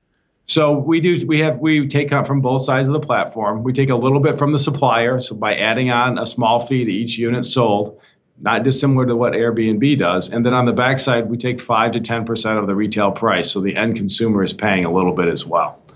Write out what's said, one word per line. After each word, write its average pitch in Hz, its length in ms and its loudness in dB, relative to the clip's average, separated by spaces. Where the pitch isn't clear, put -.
So 147 300 2
we 160 240 0
do, 170 260 0
we 151 140 2
have, 156 180 0
we 151 280 0
take 143 240 0
up 139 140 0
from 139 160 0
both 131 220 0
sides 131 240 0
of 143 60 0
the 156 60 0
platform. 110 640 -2
We 127 100 -2
take 135 160 0
a 131 60 2
little 131 260 2
bit 143 160 2
from 147 140 2
the 147 80 2
supplier, 123 600 0
so 120 160 -10
by 107 200 -2
adding 120 360 0
on 120 260 0
a 104 80 -4
small 117 340 0
fee 123 260 -2
to 107 60 -2
each 113 260 -4
unit 120 280 -2
sold, 107 540 0
not 110 240 0
dissimilar 131 440 2
to 120 80 0
what 117 180 0
Airbnb 113 640 2
does. 92 320 0
And 117 160 0
then 123 80 2
on 127 120 2
the 117 60 2
backside, 123 580 0
we 117 80 -4
take 123 220 -4
five 113 320 0
to 117 80 -2
ten 117 240 -4
percent 113 360 -2
of 101 80 -2
the 98 80 -2
retail 104 360 0
price, 95 400 0
so 98 100 -4
the 98 140 -4
end 113 220 0
consumer 104 460 0
is 87 100 -2
paying 95 320 0
a 82 60 -2
little 90 220 2
bit 87 140 0
as 80 180 -2
well. 82 360 -2